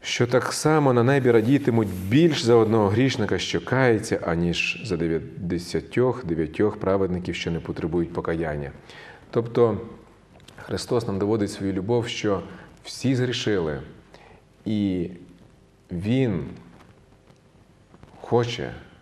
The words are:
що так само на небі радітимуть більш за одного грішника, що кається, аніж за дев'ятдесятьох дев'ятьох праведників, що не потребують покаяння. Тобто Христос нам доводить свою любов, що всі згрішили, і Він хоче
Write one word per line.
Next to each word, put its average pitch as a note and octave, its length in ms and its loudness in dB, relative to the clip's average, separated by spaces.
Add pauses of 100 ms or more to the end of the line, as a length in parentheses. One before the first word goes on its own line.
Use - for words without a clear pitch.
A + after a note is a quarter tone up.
що - 240 0
так B2 260 0
само D3+ 400 4
на A#2+ 100 6
небі B2+ 280 4
радітимуть A#2 580 4 (200)
більш D3+ 340 4
за A#2+ 120 6
одного A2 340 6
грішника, G#2+ 500 0
що - 260 -4
кається, A#2+ 640 2
аніж E2+ 580 -2
за G2+ 120 -4
дев'ятдесятьох E2+ 1300 -2
дев'ятьох E2 520 -2
праведників, F2+ 580 -2
що - 160 -6
не E2 100 -4
потребують E2 520 -4
покаяння. D#2 580 -4 (600)
Тобто A#2 480 2 (800)
Христос A#2 500 -4
нам G2 120 -4
доводить G2+ 340 0
свою G2 200 -4
любов, A2+ 360 -2
що G2+ 320 -2 (440)
всі - 300 -2
згрішили, G#2 680 -2 (840)
і G2 460 -2 (840)
Він G2+ 520 0 (1800)
хоче A#2 520 -2 (300)